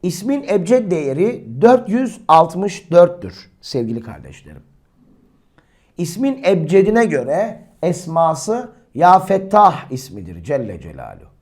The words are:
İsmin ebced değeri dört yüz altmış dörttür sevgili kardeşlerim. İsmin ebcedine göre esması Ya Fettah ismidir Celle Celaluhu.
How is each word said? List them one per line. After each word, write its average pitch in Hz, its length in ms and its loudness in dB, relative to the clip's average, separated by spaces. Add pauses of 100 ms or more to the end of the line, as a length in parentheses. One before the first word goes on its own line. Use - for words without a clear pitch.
İsmin 254 400 -4
ebced 202 480 0
değeri 160 560 -2 (140)
dört 247 280 4
yüz 240 380 -2
altmış 170 640 2
dörttür 175 600 2 (100)
sevgili 117 400 -6
kardeşlerim. 73 640 -20 (1300)
İsmin 233 460 -4
ebcedine 190 640 2
göre 160 580 -4 (200)
esması 165 880 -2 (240)
Ya 180 240 4
Fettah 190 720 2
ismidir 90 520 -14
Celle 110 380 -6
Celaluhu. 64 500 -18 (100)